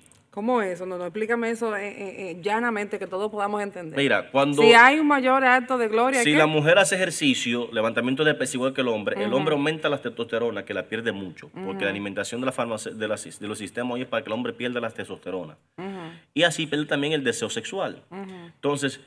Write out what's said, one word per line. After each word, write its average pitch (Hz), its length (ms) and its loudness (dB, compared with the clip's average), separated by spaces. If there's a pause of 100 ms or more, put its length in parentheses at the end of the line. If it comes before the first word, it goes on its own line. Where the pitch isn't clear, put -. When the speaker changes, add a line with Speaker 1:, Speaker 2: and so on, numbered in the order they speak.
(320)
Speaker 1:
¿Cómo 226 300 -2
eso? 185 240 -6
No, 185 140 -8
no, 175 60 -6
explícame 220 440 -4
eso, 226 260 -4
eh, 202 140 -6
eh, 196 260 -12 (140)
eh, 170 100 -10
llanamente, 208 600 -2
que 190 80 -8
todos 196 240 -4
podamos 208 320 -2
entender. 175 340 -8
Speaker 2:
Mira, 117 320 2
cuando 143 320 2
Speaker 1:
Si 226 120 10
hay 254 260 10
un 302 80 4
mayor 262 360 4
acto 254 340 4
de 233 120 0
gloria, 214 340 2
Speaker 2:
si 151 80 4
Speaker 1:
¿qué? 151 60 4
Speaker 2:
la 156 80 8
mujer 156 320 6
hace 196 180 4
ejercicio, 127 800 0
levantamiento 117 500 0
de 151 120 4
peso 135 220 -4
igual 131 160 0
que 135 80 -2
el 127 80 0
hombre, 107 320 -2
el 107 80 -2
Speaker 1:
Ujú. 123 80 0
Speaker 2:
hombre 151 180 2
aumenta 156 340 -2
la 143 80 0
testosterona, 113 640 -4
que 104 120 -8
la 92 120 -4
pierde 113 240 -4
mucho, 95 380 -10
porque 180 280 -10
Speaker 1:
Ujú. 98 60 -6
Speaker 2:
la 98 60 0
alimentación 101 520 -6
de, 131 40 -4
la 131 80 0
farmace-, 117 380 -4
de, 107 160 -6
la 104 100 -2
sis-, - 220 -14
de 104 80 -10
los 107 100 -6
sistemas 120 380 -6
hoy 127 80 -6
es 120 40 -10
para 113 160 -4
que - 60 -12
el 110 40 -2
hombre 117 200 -4
pierda 120 260 -4
la 113 120 -4
testosterona. 90 640 -10 (200)
Speaker 1:
Ujú. 190 120 -10 (460)
Speaker 2:
Y 160 80 2
así 165 240 0
pierde 147 180 -2
también 151 280 -2
el 147 100 -2
deseo 117 260 -2
sexual. 123 640 -6
Speaker 1:
Ujú. 190 200 -14 (140)
Speaker 2:
Entonces, 139 600 -4